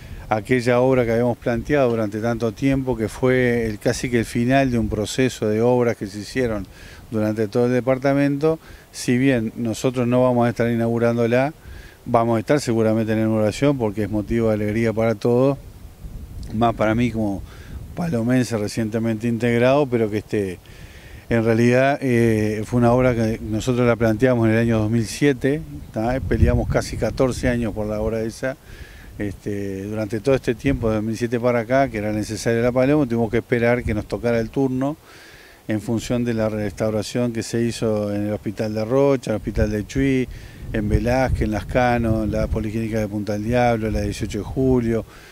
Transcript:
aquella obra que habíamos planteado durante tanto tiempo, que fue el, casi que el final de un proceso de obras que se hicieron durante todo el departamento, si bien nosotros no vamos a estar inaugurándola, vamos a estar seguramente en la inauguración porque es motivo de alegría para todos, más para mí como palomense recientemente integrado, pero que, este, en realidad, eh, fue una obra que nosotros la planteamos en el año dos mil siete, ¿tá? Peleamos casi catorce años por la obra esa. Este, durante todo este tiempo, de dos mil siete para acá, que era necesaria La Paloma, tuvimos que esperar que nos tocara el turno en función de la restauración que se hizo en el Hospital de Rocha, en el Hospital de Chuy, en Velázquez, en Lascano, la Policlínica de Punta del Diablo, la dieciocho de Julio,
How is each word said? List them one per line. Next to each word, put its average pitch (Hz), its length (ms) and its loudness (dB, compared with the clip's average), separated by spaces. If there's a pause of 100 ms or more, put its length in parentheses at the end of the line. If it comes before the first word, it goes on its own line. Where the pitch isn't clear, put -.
(300)
aquella 120 500 2
obra 127 240 4
que 117 80 0
habíamos 117 260 0
planteado 123 520 0
durante 110 320 -2
tanto 113 320 -2
tiempo, 135 420 0
que 110 140 -2
fue 127 560 0
el, 107 140 -6
casi 127 300 -2
que 120 100 2
el 110 60 0
final 131 460 2
de 117 80 0
un 107 80 0
proceso 107 600 -2
de 107 120 0
obras 120 360 2
que 110 100 -8
se 98 120 -10
hicieron 110 460 -4 (440)
durante 107 400 -2
todo 120 160 2
el 123 80 2
departamento, 139 840 2 (360)
si - 240 0
bien 123 400 2
nosotros 120 500 -2
no 123 160 4
vamos 123 220 4
a 120 40 2
estar 117 220 0
inaugurándola, 117 840 2 (520)
vamos 117 320 4
a - 20 0
estar 147 220 2
seguramente 110 500 2
en 110 80 2
la 110 60 2
inauguración 110 520 2
porque 107 260 -2
es 98 60 -4
motivo 110 380 0
de 110 60 4
alegría 107 400 0
para 113 220 0
todos, 127 420 2 (960)
más 113 200 2
para 107 200 2
mí 120 160 0
como 104 320 -4 (500)
palomense 127 640 0
recientemente 110 680 -2
integrado, 120 580 2
pero 117 240 0
que, 104 100 -2
este, 95 400 -4 (680)
en 117 140 4
realidad, 120 580 4
eh, 110 640 2
fue 123 140 0
una 120 140 6
obra 127 200 4
que 113 280 0
nosotros 117 440 0
la 117 120 4
planteamos 113 500 4
en 110 60 4
el 113 60 4
año 117 200 2
dos 107 100 0
mil 117 160 0
siete, 139 560 0 (300)
¿tá? 117 300 -2
Peleamos 120 480 2
casi - 260 -2
catorce 120 540 0
años 117 240 -2
por 107 120 -4
la 107 140 -4
obra 110 220 -2
esa. 123 340 -6 (640)
Este, 101 640 -6
durante 107 360 -6
todo 135 140 2
este 123 220 0
tiempo, 123 340 0
de 110 60 2
dos 107 80 -2
mil 110 120 -2
siete 117 240 -2
para 120 200 2
acá, 127 300 2
que 110 100 -6
era 104 120 -4
necesaria 110 520 -2
La 123 80 2
Paloma, 135 340 2
tuvimos 117 240 0
que 117 80 0
esperar 120 460 2
que 117 100 -2
nos 104 140 -4
tocara 117 320 0
el 113 100 -2
turno 135 480 -2 (680)
en 107 120 -2
función 120 460 -2
de 120 80 0
la 110 160 0
restauración 107 840 -2
que 113 120 -4
se 120 180 -2
hizo 110 500 -2
en 104 140 -2
el 104 80 -2
Hospital 107 400 -6
de 110 100 -2
Rocha, 135 460 2
en 110 60 0
el - 20 -2
Hospital 107 320 0
de 107 160 -2
Chuy, 135 420 0 (460)
en 104 160 -2
Velázquez, 117 540 2
en 110 80 0
Lascano, 113 760 0
la 107 220 -2
Policlínica 110 520 -2
de 107 80 0
Punta 104 260 -4
del 104 100 -4
Diablo, 117 480 2
la 104 100 0
dieciocho 104 380 -4
de 98 40 -4
Julio, 120 600 2 (260)